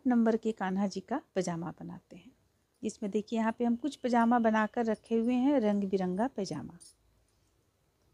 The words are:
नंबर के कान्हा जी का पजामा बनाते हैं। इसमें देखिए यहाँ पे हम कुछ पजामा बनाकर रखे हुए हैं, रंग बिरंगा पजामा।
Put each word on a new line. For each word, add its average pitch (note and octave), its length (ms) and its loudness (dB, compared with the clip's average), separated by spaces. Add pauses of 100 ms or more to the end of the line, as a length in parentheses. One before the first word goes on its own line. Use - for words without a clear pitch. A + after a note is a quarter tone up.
नंबर A#3 300 4
के A3 140 -4
कान्हा G3 360 -2
जी F#3+ 120 -8
का B3 220 -6 (140)
पजामा E3+ 360 -4
बनाते - 440 -16
हैं। G#3 160 -20 (520)
इसमें G#3+ 280 -6
देखिए G#3+ 280 -2
यहाँ A3 200 0
पे A#3+ 60 0
हम A#3 100 2
कुछ C#4 200 -4
पजामा A#3+ 440 2
बनाकर A3 460 2
रखे A3+ 300 -2
हुए A3+ 180 2
हैं, C4 260 4
रंग G#3 240 2
बिरंगा F#3+ 440 0
पजामा। F3 500 -8 (1400)